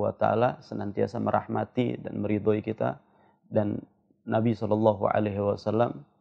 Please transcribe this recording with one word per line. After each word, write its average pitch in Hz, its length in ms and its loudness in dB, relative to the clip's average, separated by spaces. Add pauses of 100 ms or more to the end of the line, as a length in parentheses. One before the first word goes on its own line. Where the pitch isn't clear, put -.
wa 104 80 -2
Ta'ala 110 480 2
senantiasa 107 640 -4
merahmati 110 800 -2
dan - 160 -8
meridhoi 104 480 0
kita, 120 320 -2 (480)
dan 107 320 0 (480)
Nabi 113 320 2
Shallallahu 107 480 2
Alaihi 104 320 0
Wasallam 107 640 0 (180)